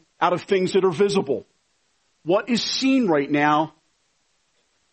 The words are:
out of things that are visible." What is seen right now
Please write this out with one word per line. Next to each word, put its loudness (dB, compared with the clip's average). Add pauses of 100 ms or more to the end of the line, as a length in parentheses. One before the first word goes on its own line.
(200)
out 2
of -4
things -2
that 2
are 2
visible." -2 (800)
What -2
is 0
seen 0
right 0
now 0 (1160)